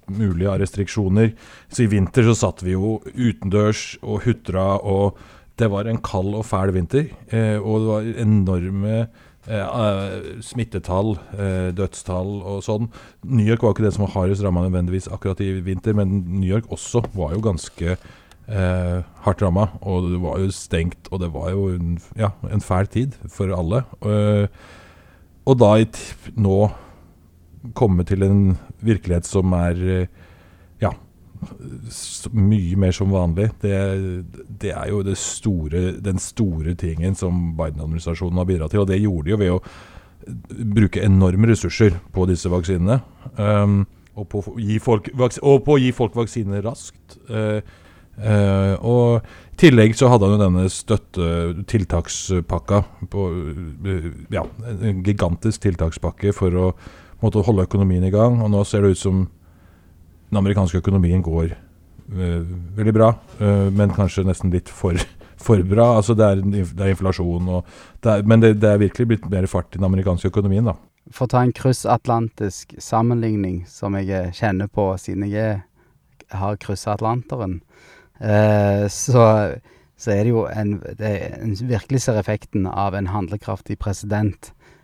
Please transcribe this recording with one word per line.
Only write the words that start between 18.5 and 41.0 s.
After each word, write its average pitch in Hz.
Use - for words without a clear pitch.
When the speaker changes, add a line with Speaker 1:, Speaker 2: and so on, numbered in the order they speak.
Speaker 1:
hardt 101
rammet, 98
og 90
det 90
var 85
jo 95
stengt, -
og 92
det 85
var 85
jo 98
en, 85
ja, 104
en 104
fæl 98
tid 123
for 95
alle. 92
Eh, 104
og 131
da 107
i 113
t-, -
nå 101
komme 92
til 95
en 98
virkelighet 90
som 92
er, 87
eh, 92
ja, 95
s-, -
mye 98
mer 95
som 98
vanlig. 92
Det, 95
det 104
er -
jo 101
det 98
store, 90
den 98
store 85
tingen 85
som 87
Biden-administrasjonen 82
har 90
bidratt 80
til, 104
og 95
det 95
gjorde 85
de 101
jo -
ved 92
å -
bruke 104